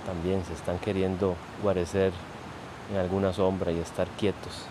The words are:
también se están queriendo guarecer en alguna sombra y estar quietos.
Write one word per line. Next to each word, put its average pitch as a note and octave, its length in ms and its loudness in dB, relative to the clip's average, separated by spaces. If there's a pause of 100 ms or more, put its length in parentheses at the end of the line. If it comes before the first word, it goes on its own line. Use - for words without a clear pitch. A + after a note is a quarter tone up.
también F#2 400 0
se E2+ 80 -8
están F2 260 -2
queriendo F#2+ 560 2 (280)
guarecer F#2+ 500 4 (760)
en G2 80 0
alguna F#2+ 340 2
sombra F#2 400 2
y E2 60 2
estar F2+ 280 -2 (120)
quietos. - 520 -2